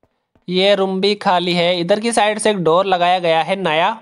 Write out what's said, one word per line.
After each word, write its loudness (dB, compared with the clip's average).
ये 2
रूम -2
भी 2
खाली 0
है। 0
इधर 0
की -4
साइड 0
से 0
एक 0
डोर 2
लगाया 0
गया 0
है -4
नया। 0